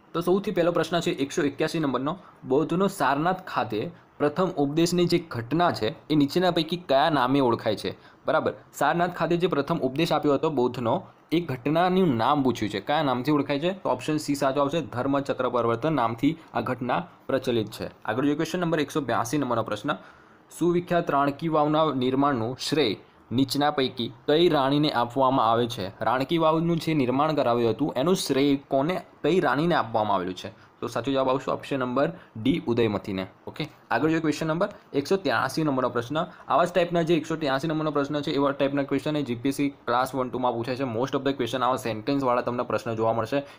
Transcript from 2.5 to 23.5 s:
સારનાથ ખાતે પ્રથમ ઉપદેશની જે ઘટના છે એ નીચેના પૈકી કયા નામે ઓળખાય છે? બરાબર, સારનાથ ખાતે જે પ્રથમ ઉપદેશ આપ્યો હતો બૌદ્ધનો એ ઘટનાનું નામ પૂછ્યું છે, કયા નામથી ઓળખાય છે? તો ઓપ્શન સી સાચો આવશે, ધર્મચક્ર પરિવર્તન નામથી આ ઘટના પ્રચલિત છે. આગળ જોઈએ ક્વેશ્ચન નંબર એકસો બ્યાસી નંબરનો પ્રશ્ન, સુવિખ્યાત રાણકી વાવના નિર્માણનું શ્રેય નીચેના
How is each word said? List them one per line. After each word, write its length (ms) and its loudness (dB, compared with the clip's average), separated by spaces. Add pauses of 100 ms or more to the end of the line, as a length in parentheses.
સારનાથ 600 0
ખાતે 440 -4 (260)
પ્રથમ 400 0
ઉપદેશની 480 2
જે 240 0
ઘટના 420 0
છે 180 -2 (200)
એ 60 2
નીચેના 360 4
પૈકી 260 -2
કયા 320 2
નામે 300 2
ઓળખાય 360 2
છે? 220 -6 (280)
બરાબર, 280 0 (200)
સારનાથ 400 0
ખાતે 240 0
જે 100 0
પ્રથમ 300 -2
ઉપદેશ 340 -2
આપ્યો 220 2
હતો 160 0
બૌદ્ધનો 540 0 (280)
એ 80 2
ઘટનાનું 800 2
નામ 260 2
પૂછ્યું 260 0
છે, 100 -4
કયા 240 0
નામથી 280 0
ઓળખાય 280 0
છે? 120 0
તો 180 -6
ઓપ્શન 280 -2
સી 180 -2
સાચો 260 0
આવશે, 200 0
ધર્મચક્ર 680 -2
પરિવર્તન 440 0
નામથી 440 0 (160)
આ 80 -2
ઘટના 460 -4 (200)
પ્રચલિત 440 -2
છે. 180 -8 (160)
આગળ 180 -2
જોઈએ 120 2
ક્વેશ્ચન 240 -4
નંબર 200 0
એકસો 220 -2
બ્યાસી 360 -2
નંબરનો 260 0
પ્રશ્ન, 300 -4 (680)
સુવિખ્યાત 520 0
રાણકી 360 0
વાવના 460 2
નિર્માણનું 640 0 (120)
શ્રેય 260 2 (360)
નીચેના 400 2